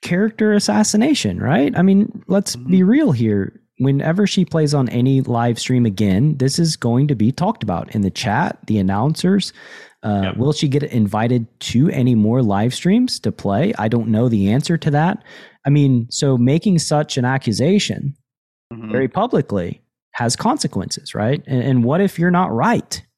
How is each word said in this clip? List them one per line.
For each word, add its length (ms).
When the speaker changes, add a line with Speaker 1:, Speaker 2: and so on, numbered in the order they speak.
Speaker 1:
character 520
assassination, 840
right? 380
I 40
mean, 460
let's 280
Speaker 2:
Mm-hmm. 160
Speaker 1:
be 120
real 280
here. 460
Whenever 500
she 180
plays 300
on 140
any 320
live 360
stream 300
again, 500
this 220
is 160
going 320
to 80
be 160
talked 320
about 320
in 60
the 100
chat, 560
the 100
announcers. 760
Uh, 220
Speaker 2:
Yep. 120
Speaker 1:
will 160
she 140
get 160
invited 640
to 280
any 260
more 280
live 320
streams 460
to 100
play? 480
I 80
don't 220
know 200
the 220
answer 260
to 140
that. 320
I 40
mean, 420
so 260
making 420
such 380
an 80
accusation 880
Speaker 2:
Mm-hmm. 160
Speaker 1:
very 200
publicly 720
has 240
consequences, 760
right? 320
And, 160
and 220
what 160
if 180
you're 140
not 220
right? 500